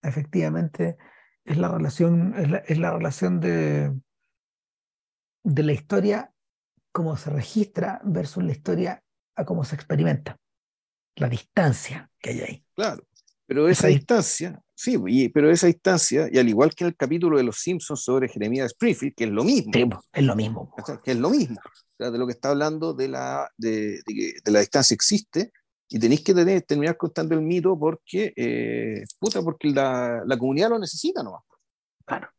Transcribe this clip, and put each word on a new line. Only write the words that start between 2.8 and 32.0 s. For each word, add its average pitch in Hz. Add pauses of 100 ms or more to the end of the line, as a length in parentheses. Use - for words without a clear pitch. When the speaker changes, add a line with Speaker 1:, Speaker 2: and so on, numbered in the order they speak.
Speaker 1:
relación 165
de, 160 (1500)
de 151
la 151
historia 202 (600)
como 160
se -
registra 180
versus 180
la 160
historia 180 (320)
a 180
cómo 170
se -
experimenta. 147 (800)
La 139
distancia 139 (120)
que -
hay 120
ahí. - (100)
Speaker 2:
Claro, - (440)
pero 147
esa 180
Speaker 1:
Esa -
dis- 143
Speaker 2:
distancia, 190 (120)
sí, 240 (120)
y, 123
pero 151
esa 170
distancia, 165
y 131
al 123
igual 123
que -
en 175
el 170
capítulo 156
de 131
Los 120
Simpsons 151
sobre 127
Jeremías 120
Springfield, 151
que 120
es 110
lo 104
mismo. 208
Speaker 1:
Sí, 120
po, 113 (120)
es 143
lo 117
mismo, 110
po. -
Speaker 2:
¿Cachai? -
Que -
es 120
lo 139
mismo. 175
O -
sea, 120
de 117
lo 113
que 123
está 135
hablando 156
de 131
la, 131
de, 107
de 107
que, 104 (100)
de 104
la 104
distancia 127
existe - (380)
y -
tenéis 117
que 196
tener, 180
terminar 156
contando 160
el 156
mito 175
porque, 160
eh, 117 (140)
puta, 196
porque 160
la, 123
la 131
comunidad 139
lo 233
necesita 214
nomás. 92 (640)